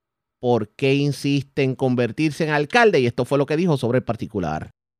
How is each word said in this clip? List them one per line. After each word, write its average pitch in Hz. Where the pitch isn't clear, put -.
por 120
qué 139
insiste 143
en 131
convertirse 131
en 151
alcalde, 156
y 127
esto 120
fue 139
lo 139
que 151
dijo 165
sobre 123
el -
particular. 92